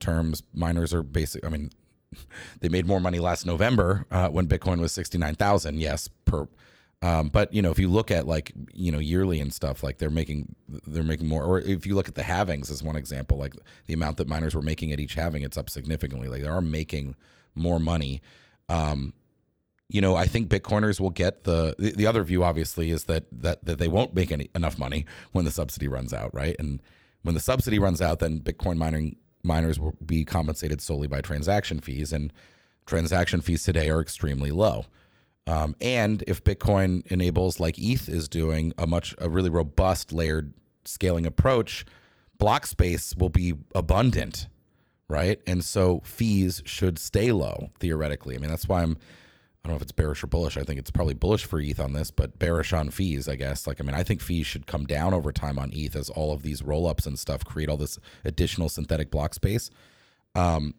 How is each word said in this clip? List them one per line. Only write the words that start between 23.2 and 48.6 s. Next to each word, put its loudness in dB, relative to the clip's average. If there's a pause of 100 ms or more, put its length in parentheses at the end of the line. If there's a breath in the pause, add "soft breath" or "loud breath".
that, -4
that -2
they 2
won't 2
make 2
any, -4
enough 0
money -4 (240 loud breath)
when 2
the 0
subsidy -4
runs -4
out, -6
right? -2
And -4 (400 soft breath)
when 2
the 0
subsidy 2
runs 4
out, 2
then 0
Bitcoin -2
mining, 0 (300)
miners 2
will -2 (100)
be 2
compensated -2
solely -2
by -2
transaction 0
fees, -4
and -2 (540 soft breath)
transaction 2
fees 0
today 2
are 2
extremely -2
low. 2 (600 soft breath)
Um, 0
and 2
if -2
Bitcoin 4
enables, 2
like 0
eth 0
is -4
doing, 0
a -2
much, 0
a -4
really 2
robust 2
layered -2 (320)
scaling 0
approach, 2 (500 soft breath)
block 4
space 0
will 2
be 2 (200)
abundant, 2 (640)
right? 2
And 0
so 4
fees 2
should 0
stay 2
low, -2 (100)
theoretically. -2
I -8
mean, -4
that's -4